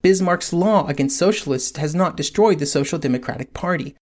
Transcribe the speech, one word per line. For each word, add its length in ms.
Bismarck's 500
law 340
against 320
socialists 600
has 180
not 200
destroyed 440
the 60
Social 320
Democratic 540
Party. 440